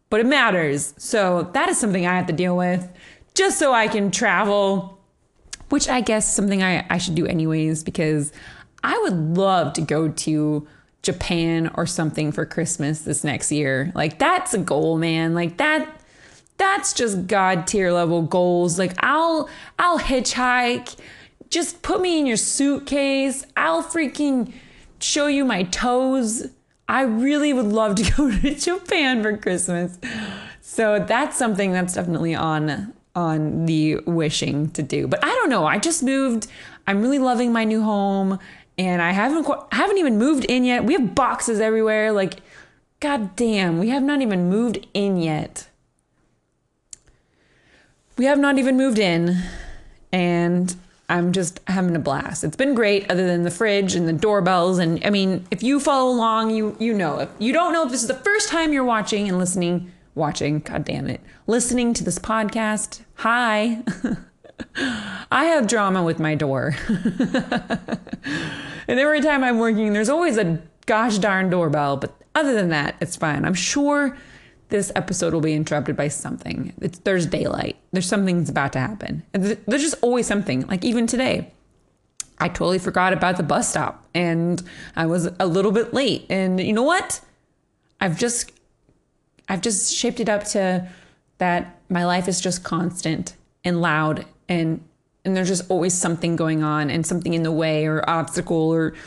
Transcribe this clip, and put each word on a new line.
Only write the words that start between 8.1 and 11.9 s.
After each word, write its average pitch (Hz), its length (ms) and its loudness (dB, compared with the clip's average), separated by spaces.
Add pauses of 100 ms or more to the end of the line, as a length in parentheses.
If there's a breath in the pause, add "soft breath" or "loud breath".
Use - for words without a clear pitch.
I 285 200 0
would 175 340 0
love 185 380 2
to 160 80 -4
go 156 260 0
to 151 580 -2 (360 loud breath)
Japan 165 720 0
or 170 120 0
something 156 460 -2